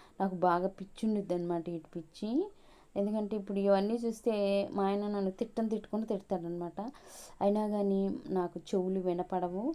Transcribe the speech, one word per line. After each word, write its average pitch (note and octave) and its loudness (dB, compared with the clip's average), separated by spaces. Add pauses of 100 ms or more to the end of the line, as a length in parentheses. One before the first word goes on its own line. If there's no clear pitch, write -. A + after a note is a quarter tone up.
(200)
నాకు F#3+ 0
బాగా F3+ 4 (100)
పిచ్చి - -12
ఉండిద్ది G3 0
అనమాట F3 -2
వీటి E3 -8
పిచ్చి. F3 -8 (640)
ఎందుకంటే G#3 0
ఇప్పుడు G3 -4
ఇవన్నీ G3 4 (100)
చూస్తే A3+ 0 (380)
మా G3 0
ఆయన G3+ 2
నన్ను G3+ 0
తిట్టని A3+ -2
తిట్టుకుని G#3+ -2
తిడతాడనమాట. F3 -4 (600)
అయినా G#3 4 (120)
కానీ G3 4 (280)
నాకు F3+ -2
చెవులు F#3 0
వినపడవు, F3+ 0 (120)